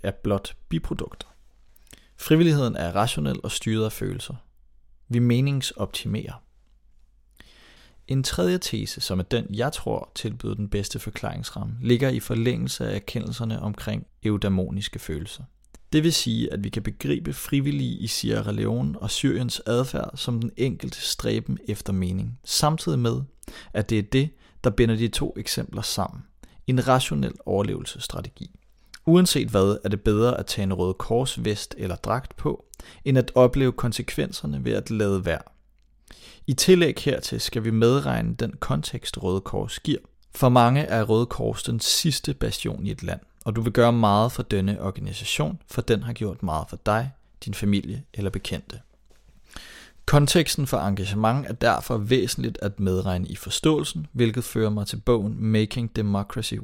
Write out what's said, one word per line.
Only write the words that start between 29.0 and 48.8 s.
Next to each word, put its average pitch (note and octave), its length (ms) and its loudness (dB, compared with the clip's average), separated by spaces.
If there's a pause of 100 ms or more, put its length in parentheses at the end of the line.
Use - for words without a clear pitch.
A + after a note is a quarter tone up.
Uanset E3 420 6
hvad, G2+ 360 4
er G2 60 0
det G2+ 120 -2
bedre A2+ 380 4
at - 60 -6
tage - 180 -4
en F#2+ 100 0
Røde F2+ 200 0
Kors A#2+ 500 -2
vest G2+ 340 -4
eller - 180 -6
dragt A#2 400 -4
på, - 300 -4 (400)
end C3+ 120 4
at B2+ 180 4
opleve B2+ 360 8
konsekvenserne C3 920 -4
ved A#2 60 0
at - 180 -2
lade G2+ 360 0
være. D#2+ 160 -2 (1080)
I C3 60 2
tillæg F3 460 6
hertil - 420 -2
skal - 220 -4
vi A2+ 60 -2
medregne A#2 680 4
den A#2 240 -4
kontekst, - 640 -4
Røde F#2+ 180 0
Kors - 380 -6
giver. - 200 -2 (360)
For C3 140 4
mange B2 320 6
er A2+ 220 0
Røde A2+ 220 4
Kors A2+ 380 -4
den A#2 160 -2
sidste - 540 0
bastion G#2+ 520 -4
i G#2 60 -2
et - 120 -8
land, - 160 -4 (260)
og A2 100 0
du A#2 60 0
vil A2+ 120 0
gøre A#2+ 200 8
meget A2 380 6
for - 120 -4
denne G2 380 0
organisation, G2+ 880 -4
for - 140 -6
den G#2+ 220 2
har A#2 100 -4
gjort G#2 300 -6
meget D#2 260 -2
for E2 160 -12
dig, A2+ 260 2 (340)
din G2 80 -6
familie G2+ 500 0 (100)
eller G2 160 -4
bekendte. - 500 -8 (1300)